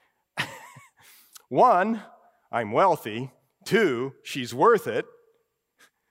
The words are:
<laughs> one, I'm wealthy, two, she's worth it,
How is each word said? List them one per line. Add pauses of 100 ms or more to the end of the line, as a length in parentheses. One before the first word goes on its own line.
(380)
<laughs> (1000)
one, (520)
I'm
wealthy, (340)
two, (100)
she's
worth
it, (1040)